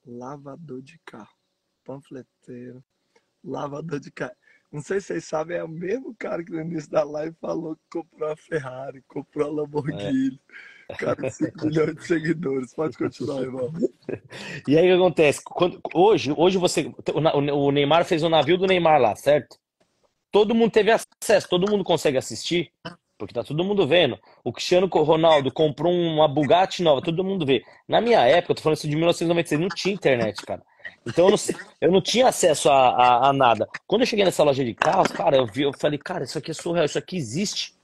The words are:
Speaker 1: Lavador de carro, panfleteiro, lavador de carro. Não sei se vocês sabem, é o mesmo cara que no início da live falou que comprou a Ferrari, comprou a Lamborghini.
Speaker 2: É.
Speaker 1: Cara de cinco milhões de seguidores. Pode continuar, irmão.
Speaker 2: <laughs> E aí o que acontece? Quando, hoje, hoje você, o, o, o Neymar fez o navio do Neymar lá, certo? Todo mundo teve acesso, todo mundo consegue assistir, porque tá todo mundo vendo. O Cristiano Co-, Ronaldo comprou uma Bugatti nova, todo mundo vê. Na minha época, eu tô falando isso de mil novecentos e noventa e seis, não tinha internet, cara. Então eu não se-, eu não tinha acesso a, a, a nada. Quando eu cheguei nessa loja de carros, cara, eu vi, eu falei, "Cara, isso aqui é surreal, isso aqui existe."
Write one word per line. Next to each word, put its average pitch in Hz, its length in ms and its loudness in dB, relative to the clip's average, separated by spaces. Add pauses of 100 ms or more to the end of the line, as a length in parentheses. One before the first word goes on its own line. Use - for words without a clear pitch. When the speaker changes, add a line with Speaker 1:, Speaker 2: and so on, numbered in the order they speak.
Speaker 1:
Lavador 135 760 -16
de 151 240 -20
carro, 107 300 -20 (500)
panfleteiro, 127 960 -18 (640)
lavador 143 560 -8
de 147 100 -18
carro. - 260 -12 (360)
Não 147 100 -12
sei 196 180 -4
se - 80 -12
vocês 170 180 -8
sabem, 160 320 -6
é 170 60 -6
o 165 40 -12
mesmo 196 500 -8
cara 175 260 -8
que 170 80 -16
no 160 100 -8
início 160 280 -10
da 160 140 0
live 151 360 -8
falou 160 360 -8
que - 60 -20 (100)
comprou 156 400 -8
a 156 40 -6
Ferrari, 135 720 -10
comprou 147 400 -6
a 151 40 -8
Lamborghini. 139 880 -4 (500)
Speaker 2:
É. - 60 -14
Speaker 1:
Cara - 200 -4
de 131 140 -6
cinco - 380 -6
milhões 156 280 0
de - 120 -18
seguidores. 156 680 -4
Pode - 240 -6
continuar, 135 440 -6
irmão. 127 300 -8
Speaker 2:
<laughs> - 960 -8
E 143 100 4
aí 175 140 6
o 185 40 6
que 180 60 4
acontece? 165 420 2
Quando, - 360 -2 (140)
hoje, 156 420 4
hoje 185 220 2
você, 170 340 -2 (220)
o, 160 60 -2
o, 143 480 0
o 143 40 2
Neymar 147 340 2
fez 160 180 -2
o 170 60 0
navio 160 280 2
do 185 80 -2
Neymar 170 340 4
lá, 107 160 2
certo? - 420 0 (760)
Todo 208 240 4
mundo 226 160 4
teve 214 180 4
acesso, - 580 0
todo 180 220 0
mundo 208 140 0
consegue 156 340 0
assistir, 143 540 -4 (460)
porque - 160 -12
tá 117 100 -6
todo 151 200 -6
mundo 196 240 0
vendo. 143 320 2 (240)
O 123 80 -4
Cristiano 180 380 0
Co-, 160 140 2
Ronaldo 156 480 4
comprou 160 420 0
uma 160 340 2
Bugatti 170 540 2
nova, 147 200 4
todo 165 220 -2
mundo 190 220 -4
vê. 131 180 0 (240)
Na 165 140 2
minha 220 240 4
época, 165 260 2
eu 139 40 0
tô - 80 -16
falando 156 140 0
isso 156 120 -8
de 147 60 -2
mil 160 100 0
novecentos 170 220 0
e - 20 -2
noventa 170 160 0
e - 40 -16
seis, 147 120 0
não 190 80 -2
tinha - 240 -4
internet, 120 500 -2
cara. 92 200 -10 (420)
Então 165 200 2
eu 202 60 6
não 208 60 2
se-, - 180 -4 (240)
eu 156 120 2
não 190 100 4
tinha 247 260 2
acesso 160 420 2
a, 135 200 6
a, 123 400 4
a 139 40 2
nada. 117 340 4 (200)
Quando 214 140 2
eu 247 60 2
cheguei 202 180 2
nessa 165 180 2
loja 139 220 2
de 113 80 -4
carros, 170 380 0
cara, 156 260 2
eu 131 80 2
vi, 127 180 -8
eu 139 100 0
falei, 147 260 -4
"Cara, 175 240 -8
isso 131 140 -10
aqui 156 140 -10
é - 20 -8
surreal, 170 320 -2
isso 147 120 -4
aqui 170 180 -8
existe." 156 680 -6